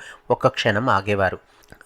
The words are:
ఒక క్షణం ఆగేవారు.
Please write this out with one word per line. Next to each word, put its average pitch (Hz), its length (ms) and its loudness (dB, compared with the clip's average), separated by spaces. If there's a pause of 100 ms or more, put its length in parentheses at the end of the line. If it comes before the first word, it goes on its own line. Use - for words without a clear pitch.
(300)
ఒక 123 180 2
క్షణం 117 400 0
ఆగేవారు. 98 500 0 (480)